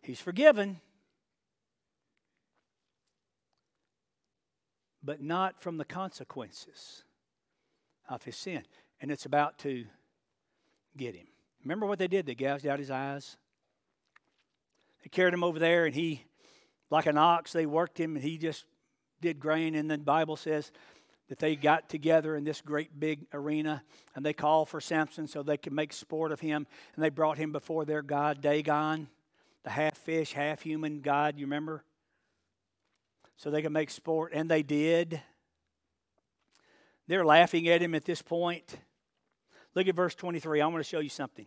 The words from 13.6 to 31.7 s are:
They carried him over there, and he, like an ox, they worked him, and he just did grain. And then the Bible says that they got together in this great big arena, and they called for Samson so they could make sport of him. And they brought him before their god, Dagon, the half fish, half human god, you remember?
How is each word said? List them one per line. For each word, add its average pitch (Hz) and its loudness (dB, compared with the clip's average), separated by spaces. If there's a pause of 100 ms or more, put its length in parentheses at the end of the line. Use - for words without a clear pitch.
They - -20
carried 180 4
him 175 0
over 165 0
there, 170 4
and 143 -2
he, 156 -4 (680)
like 151 4
an 151 4
ox, 170 4
they 165 0
worked 165 -2
him, 160 -2
and 131 -6
he 160 -4
just 156 -6 (560)
did 160 -4
grain. 156 0
And 151 -2
then 151 -2
the 147 -14
Bible 156 2
says 151 -4 (560)
that 135 -12
they 156 2
got 151 2
together 156 2
in 143 -4
this 151 -6
great 151 -6
big 156 -4
arena, 151 -4 (320)
and 135 -8
they 151 0
called 156 2
for 156 -8
Samson 156 -2
so 143 -10
they 143 0
could 143 -8
make 151 -2
sport 156 -6
of 143 -8
him. 151 -2 (280)
And 156 -2
they 156 4
brought 156 0
him 156 -4
before 156 -4
their 151 -2
god, 143 -2
Dagon, 151 0 (540)
the - -8
half 151 0
fish, 160 -4
half 147 -4
human 156 -6
god, 147 0
you 143 -8
remember? 151 -6 (1500)